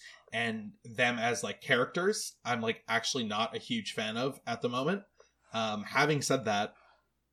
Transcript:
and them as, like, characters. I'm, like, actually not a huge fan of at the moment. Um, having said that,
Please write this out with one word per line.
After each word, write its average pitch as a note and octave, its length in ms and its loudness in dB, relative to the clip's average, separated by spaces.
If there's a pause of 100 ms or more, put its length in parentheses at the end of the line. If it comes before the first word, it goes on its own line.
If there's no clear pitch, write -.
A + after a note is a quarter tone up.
(340)
and A2 380 -2 (120)
them A#2+ 340 0
as, A#2 260 2
like, G#2 180 -6
characters. F3 720 2 (100)
I'm, A#2 180 0
like, A2 280 -2
actually A#2 340 0
not A2 320 -2
a A2+ 40 -6
huge A2+ 340 -4
fan A2 240 -2
of C3+ 280 -2
at A#2 160 -4
the B2 80 0
moment. D3 340 0 (500)
Um, A2 300 -2
having C#3+ 380 4
said C3+ 240 2
that, G#2 280 0 (600)